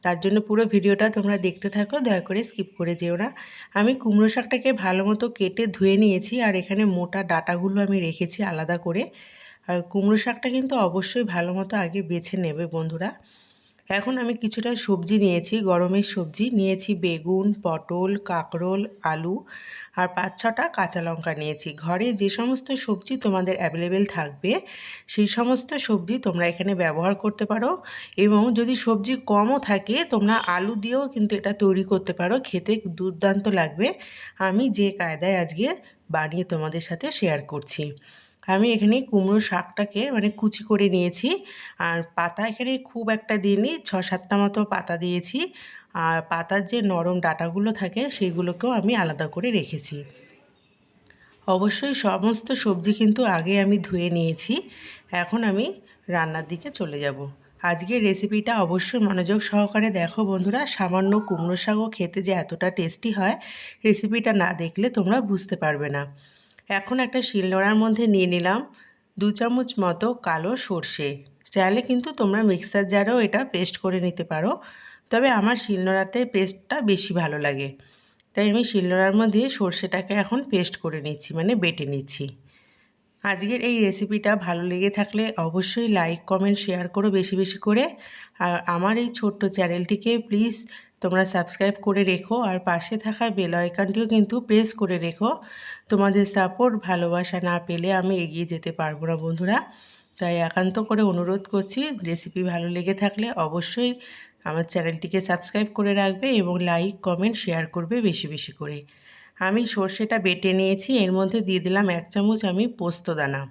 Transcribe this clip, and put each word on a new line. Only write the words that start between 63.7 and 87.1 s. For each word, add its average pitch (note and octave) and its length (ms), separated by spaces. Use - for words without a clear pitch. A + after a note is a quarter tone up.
রেসিপিটা A3 520
না F3+ 200
দেখলে E3+ 360
তোমরা G#3 320
বুঝতে G3 340
পারবে D3 340
না। C#3+ 140
এখন G3 300
একটা B3+ 220
শিলনোড়ার F#3+ 540
মধ্যে A3 320
নিয়ে F#3+ 200
নিলাম F3+ 320
দু G3 140
চামচ A#3+ 460
মতো F3+ 300
কালো E3 340
সর্ষে। D#3 520
চাইলে G3 300
কিন্তু B3 320
তোমরা G#3 300
মিক্সার G3+ 440
জারেও G3+ 320
এটা G#3+ 260
পেস্ট F#3 320
করে F#3 240
নিতে F3 220
পারো, E3 280
তবে B3 200
আমার A3+ 280
শিলনোড়াতে F#3+ 680
পেস্টটা F#3+ 560
বেশি G3 320
ভালো D#3 260
লাগে, C#3 300
তাই G3+ 200
আমি A3+ 140
শিলনোড়ার F#3+ 520
মধ্যে G#3+ 340
সর্ষেটাকে F#3 640
এখন G#3 260
পেস্ট F3+ 260
করে D#3+ 260
নিচ্ছি, D3 320
মানে E3 220
বেটে E3 300
নিচ্ছি। C#3 400
আজকের G3+ 380
এই A#3+ 180
রেসিপিটা G#3 560
ভালো F3 280
লেগে F3+ 280
থাকলে G#3 320
অবশ্যই F3+ 520
লাইক, E3+ 360
কমেন্ট, G3 340
শেয়ার F3+ 280
করো G3+ 240